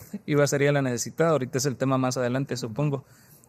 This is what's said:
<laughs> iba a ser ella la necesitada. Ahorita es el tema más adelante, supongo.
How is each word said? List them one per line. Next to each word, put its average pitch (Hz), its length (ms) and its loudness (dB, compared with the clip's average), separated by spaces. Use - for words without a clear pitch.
<laughs> - 180 -12
iba 143 160 2
a 139 40 4
ser 139 160 0
ella 143 100 4
la 143 100 2
necesitada. 127 480 0
Ahorita 131 280 0
es 127 80 -2
el 127 100 -2
tema 131 220 2
más 127 180 0
adelante, 127 400 -2
supongo. 131 480 -2